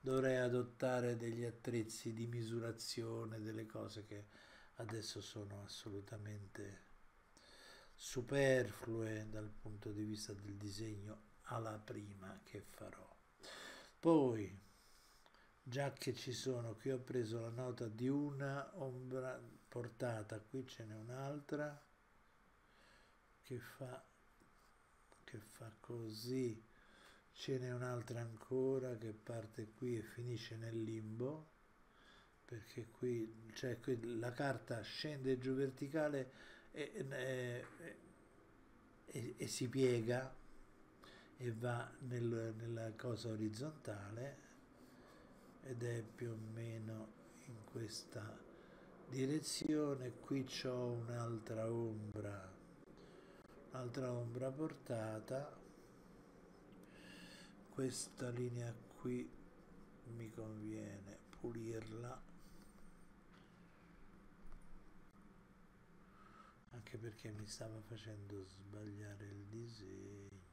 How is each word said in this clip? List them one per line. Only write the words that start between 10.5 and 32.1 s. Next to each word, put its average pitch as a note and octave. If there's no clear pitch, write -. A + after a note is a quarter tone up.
disegno G#2
alla A2+
prima G2+
che -
farò. -
Poi, B2
già C3+
che C3+
ci -
sono, A#2+
qui C3+
ho B2+
preso A#2
la A#2
nota A#2+
di A2+
una C#3
ombra B2+
portata, A2+
qui C3
ce -
n'è G#2+
un'altra C#3+
che B2
fa, -
che -
fa A2+
così, A#2
ce -
n'è B2
un'altra B2
ancora B2+
che A2
parte G#2+
qui B2
e A2
finisce A#2
nel A2+
limbo, A2+